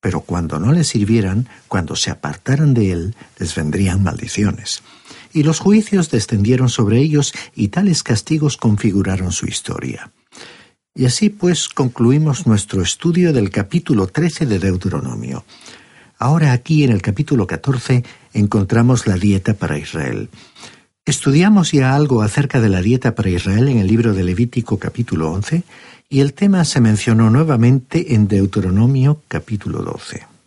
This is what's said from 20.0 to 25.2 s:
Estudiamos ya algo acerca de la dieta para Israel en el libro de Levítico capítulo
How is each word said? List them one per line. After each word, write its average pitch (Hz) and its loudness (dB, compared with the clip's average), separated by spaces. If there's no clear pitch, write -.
Estudiamos 165 2
ya 135 4
algo 135 2
acerca 127 0
de 113 2
la 92 2
dieta 120 0
para 107 -2
Israel 98 0
en 127 2
el 98 2
libro 113 2
de 95 -2
Levítico 110 -2
capítulo 80 -4